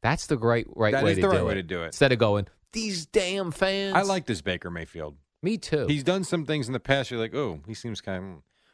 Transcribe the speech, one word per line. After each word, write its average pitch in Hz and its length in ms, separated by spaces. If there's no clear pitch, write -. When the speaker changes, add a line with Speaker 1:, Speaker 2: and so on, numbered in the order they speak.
Speaker 1:
That's 135 240
the 151 120
right, 117 360
right 107 180
Speaker 2:
That - 120
Speaker 1:
way 101 80
Speaker 2:
is 95 60
Speaker 1:
to 90 40
Speaker 2:
the 196 60
right 95 100
Speaker 1:
do 90 80
Speaker 2:
way - 60
Speaker 1:
it. 101 40
Speaker 2:
to 92 60
do 85 200
it. 82 40
Speaker 1:
Instead 127 260
of 120 60
going, 104 280
"These 202 340
damn 185 460
fans." 196 440
Speaker 2:
I 190 60
like 190 240
this 98 160
Baker 90 280
Mayfield. 80 460
Speaker 1:
Me 214 160
too. 143 300
Speaker 2:
He's 147 160
done 185 200
some 165 220
things 147 220
in 127 40
the 127 80
past. 135 300
You're 120 100
like, 113 140
"Oh, 110 320
he 110 80
seems 110 260
kind 95 240
of," 73 60